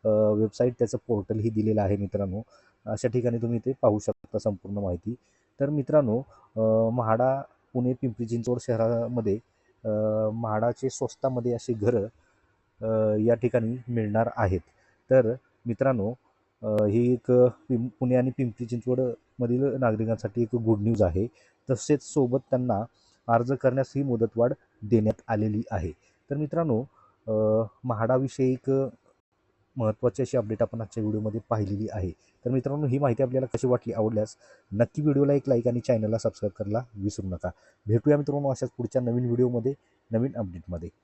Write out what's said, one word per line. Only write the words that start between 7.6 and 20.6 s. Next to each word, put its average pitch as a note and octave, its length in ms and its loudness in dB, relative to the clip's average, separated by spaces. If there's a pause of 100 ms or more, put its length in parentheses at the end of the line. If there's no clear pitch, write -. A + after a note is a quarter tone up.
पुणे B2+ 200 0
पिंपरी A#2+ 340 -4
चिंचवड A#2+ 340 -2
शहरामध्ये, A#2 760 0 (460)
अ, A2+ 40 -4 (440)
म्हाडाचे A2+ 580 -2
स्वस्तामध्ये B2 640 -4
असे A#2+ 200 -4
घरं, A2 340 0 (760)
अ, A2 340 0
या A2+ 180 4
ठिकाणी A#2 420 0 (120)
मिळणार A2 480 0
आहेत. F#2+ 240 2 (500)
तर B2+ 240 6 (320)
मित्रांनो, A#2+ 480 0 (480)
अ, G#2+ 220 2
ही A#2+ 280 4
एक B2 200 0 (360)
पिं-, B2 200 0 (120)
पुणे B2 140 2
आणि B2+ 160 2
पिंपरी A#2+ 360 -4
चिंचवडमधील B2 960 -2
नागरिकांसाठी A2+ 800 0
एक A#2 140 -2
गुड A2 240 2